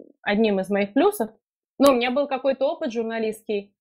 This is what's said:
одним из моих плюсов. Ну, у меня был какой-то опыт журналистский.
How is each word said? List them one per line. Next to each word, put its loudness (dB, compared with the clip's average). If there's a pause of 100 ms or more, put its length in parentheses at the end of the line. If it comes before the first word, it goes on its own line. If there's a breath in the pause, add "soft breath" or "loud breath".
(220)
одним 0
из -8
моих -2
плюсов. 0 (460)
Ну, 6
у 4
меня 0
был 0
какой-то -2
опыт -6
журналистский. -6